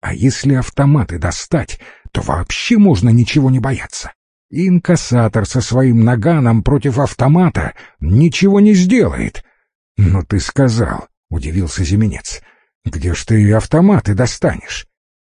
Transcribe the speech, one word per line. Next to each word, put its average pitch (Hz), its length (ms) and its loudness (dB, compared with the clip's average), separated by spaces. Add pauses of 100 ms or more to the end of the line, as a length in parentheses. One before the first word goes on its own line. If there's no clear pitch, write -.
А - 140 -8
если 135 400 0
автоматы 139 640 -2
достать, - 600 -6 (320)
то - 80 -4
вообще - 580 -4
можно 139 300 4
ничего 120 420 2
не 131 80 0
бояться. - 540 -8 (380)
И 180 180 -2
инкассатор 123 760 0
со - 160 -4
своим 117 440 2
наганом 120 580 2
против 139 380 0
автомата 139 720 0 (240)
ничего 165 640 2
не 208 140 6
сделает». 180 680 0 (520)
«Ну 95 260 2
ты 101 160 -2
сказал», 120 720 -2 (220)
удивился 82 520 -4
Земенец. 101 600 -4 (420)
«Где 80 280 -6
ж - 120 -8
ты 107 300 2
автоматы 156 600 2
достанешь?» - 720 -4 (520)